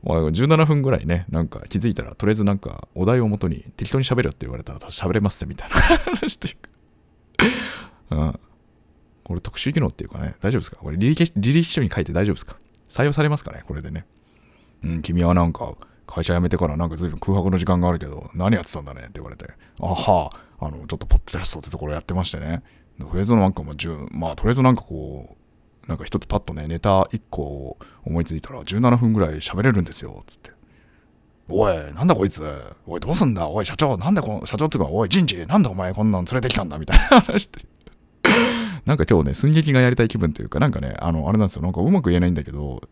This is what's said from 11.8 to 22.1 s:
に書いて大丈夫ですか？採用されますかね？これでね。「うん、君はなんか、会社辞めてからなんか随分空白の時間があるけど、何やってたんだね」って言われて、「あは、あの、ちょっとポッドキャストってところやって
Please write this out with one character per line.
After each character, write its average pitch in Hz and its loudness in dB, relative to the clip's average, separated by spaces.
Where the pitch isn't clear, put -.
に 101 0
書 - -4
い 87 0
て 65 -6
大 92 2
丈 101 2
夫 - 0
で - -10
す - -10
か？ - -16
採 - 0
用 147 2
さ 151 2
れ 151 2
ま 147 0
す - -10
か - -12
ね？ - -16
こ - -8
れ 73 -8
で 71 -12
ね。 78 -10
「う 76 -4
ん、 82 -4
君 85 0
は 87 6
な 87 6
ん 82 0
か、 - -10
会 - -6
社 87 0
辞 87 2
め 87 0
て 87 2
か 85 2
ら 76 -2
な 85 -2
ん 80 -4
か 80 -10
随 82 -4
分 76 -8
空 98 0
白 95 2
の 92 2
時 85 0
間 90 2
が 90 2
あ - 2
る 82 -2
け - -8
ど、 73 -14
何 92 2
や 92 0
っ - -10
て - -4
た 76 -6
ん 71 -14
だ 67 -14
ね」 64 -16
っ - -16
て - -20
言 - -12
わ 60 -14
れ - -14
て、 - -16
「あ 87 -4
は、 87 2
あ 73 -6
の、 73 -12
ち 71 -16
ょ - -16
っ - -16
と 82 -6
ポ - 8
ッ - 6
ド - -14
キ 78 -6
ャ 78 -6
ス - 0
ト 80 -6
っ - -12
て 69 -12
と 82 -8
こ 76 -8
ろ 73 -6
や 73 -6
っ - -14
て 90 -6